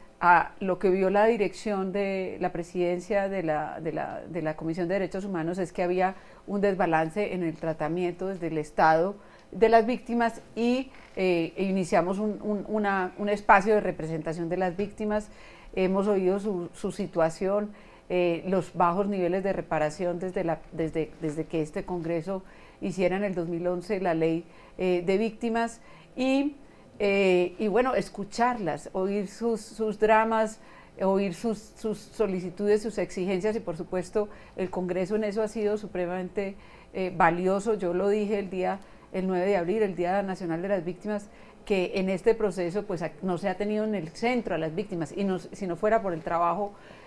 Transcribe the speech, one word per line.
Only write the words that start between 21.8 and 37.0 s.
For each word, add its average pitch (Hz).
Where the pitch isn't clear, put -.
Congreso 175
hiciera 185
en 202
el 190
dos 170
mil 170
once 180
la 185
ley, 165
eh, 180
de 190
víctimas 226
y, 269
eh, 190
y 220
bueno, 240
escucharlas, 202
oír 196
sus, 220
sus 214
dramas, 220
oír 196
sus, 226
sus -
solicitudes, 202
sus 220
exigencias 190
y 220
por 175
supuesto 185
el 185
Congreso 180
en 214
eso 208
ha 214
sido 214
supremamente, 185
eh, 190